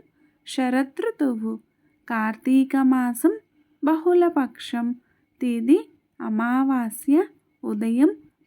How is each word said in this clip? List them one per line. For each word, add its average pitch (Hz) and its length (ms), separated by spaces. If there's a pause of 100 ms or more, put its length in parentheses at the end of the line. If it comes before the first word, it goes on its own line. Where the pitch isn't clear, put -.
(460)
శరదృతువు, 254 1120 (500)
కార్తీక 240 680
మాసం, 254 560 (520)
బహుళపక్షం, 320 1120 (460)
తిథి 247 480 (320)
అమావాస్య, 247 1040 (400)
ఉదయం 233 520 (300)